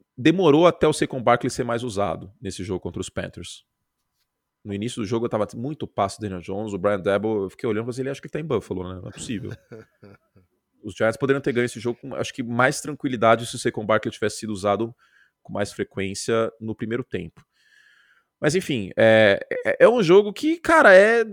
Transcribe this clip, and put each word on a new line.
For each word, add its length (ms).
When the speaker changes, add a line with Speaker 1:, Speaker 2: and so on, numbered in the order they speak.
Speaker 1:
demorou 500
até 220
o 40
Saquon 300
Barkley 280
ser 120
mais 220
usado 560
nesse 240
jogo 160
contra 200
os 80
Panthers. 560
No 100
início 260
do 60
jogo 200
eu 40
tava 240
muito 320
passo 320
do 40
Daniel 180
Jones, 320
o 60
Brian 220
Daboll, 440
eu 60
fiquei 180
olhando 160
e 80
falei, 100
ele 80
acho 100
que 60
ele 60
tá 80
em 40
Buffalo, 480
né? 80
Não 80
é 40
possível. 400
Speaker 2:
<laughs> 960
Speaker 1:
Os 140
Giants 200
poderiam 240
ter 120
ganho 120
esse 140
jogo 220
com, 160
acho 180
que 80
mais 380
tranquilidade 640
se 80
o 40
Saquon 280
Barkley 260
tivesse 260
sido 120
usado 440
com 100
mais 200
frequência 880
no 140
primeiro 300
tempo. 420
Mas 140
enfim, 420
é, 440
é, 180
é 40
um 140
jogo 300
que, 260
cara, 360
é, 380